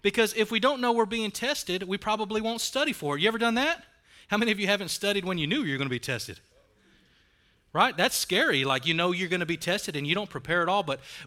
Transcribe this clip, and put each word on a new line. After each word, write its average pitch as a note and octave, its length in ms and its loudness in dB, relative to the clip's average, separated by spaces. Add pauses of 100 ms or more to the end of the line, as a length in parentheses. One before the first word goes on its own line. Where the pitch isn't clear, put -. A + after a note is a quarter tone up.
Because G#3 320 2
if A3 160 0
we A3 80 0
don't B3+ 220 2
know B3 100 2
we're A3+ 160 4
being G#3+ 240 -4
tested, G3+ 540 -4
we F#3+ 140 -2
probably G#3+ 420 -2
won't A3+ 220 -4
study C#4 300 0
for C#3+ 240 -4
it. D3 40 -4
You G3 80 4
ever A3+ 100 0
done A3+ 160 2
that? D4+ 300 0 (420)
How G#3 120 0
many A3+ 120 2
of G3+ 80 0
you G3+ 80 0
haven't G3 220 0
studied G3+ 360 0
when F#3 140 0
you D3+ 80 0
knew B3+ 160 0
you D#3+ 80 0
were C3+ 80 0
gonna C#3 100 -2
be B2 120 -2
tested? A2+ 400 -6 (1300)
Right? G3 220 4
That's F#3 220 2
scary. F#3 480 2
Like, C3 220 0
you E3 80 2
know F3 180 2
you're F3+ 160 -2
gonna F3 160 0
be D#3+ 140 -4
tested D#3+ 380 -4
and C#3+ 100 -4
you D#3+ 80 0
don't G3+ 160 -4
prepare E3 320 -2
at E3+ 60 0
all. G3 140 2
But C#3 180 -4 (260)